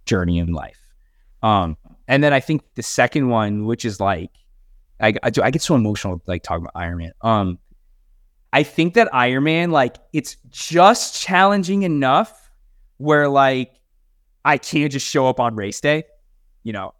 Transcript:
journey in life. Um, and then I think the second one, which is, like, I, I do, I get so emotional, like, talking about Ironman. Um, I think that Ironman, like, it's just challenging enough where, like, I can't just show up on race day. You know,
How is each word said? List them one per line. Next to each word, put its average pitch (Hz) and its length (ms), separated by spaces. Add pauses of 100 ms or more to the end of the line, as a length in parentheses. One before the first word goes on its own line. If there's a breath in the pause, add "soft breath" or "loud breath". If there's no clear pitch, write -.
journey 87 300
in 85 160
life. - 260 (640)
Um, 95 360 (300)
and 139 160
then 147 80
I 135 80
think 151 220 (140)
the - 80
second 131 460
one, 104 360
which 117 200
is, 104 140
like, 95 300 (680)
I, 110 240
I 117 80
do, - 100
I 104 80
get 156 140
so - 100
emotional, 104 540
like, 90 160
talking 82 200
about - 160
Ironman. 85 300 (120)
Um, 101 360 (960)
I 139 80
think 165 320
that 226 180
Ironman, 143 600
like, 135 260 (160)
it's - 240 (120)
just - 720
challenging 190 640
enough 151 680 (460)
where, 147 300
like, 135 520 (640)
I 139 140
can't 147 320
just 135 160
show 135 200
up 127 120
on 120 160
race 104 260
day. 151 220 (580)
You 113 120
know, 98 260